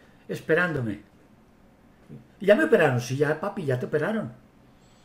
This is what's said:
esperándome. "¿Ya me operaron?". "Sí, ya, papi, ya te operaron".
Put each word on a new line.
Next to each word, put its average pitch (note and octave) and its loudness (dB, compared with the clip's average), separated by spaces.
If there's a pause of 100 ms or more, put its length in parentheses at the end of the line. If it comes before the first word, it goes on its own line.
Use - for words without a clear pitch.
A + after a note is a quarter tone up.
(280)
esperándome. D#3 -2 (1400)
"¿Ya F#3+ 6
me D#4+ 2
operaron?". D#3 4
"Sí, C3 -6
ya, D3 0
papi, - -8
ya B2+ -2
te C3 -6
operaron". E3 -4 (720)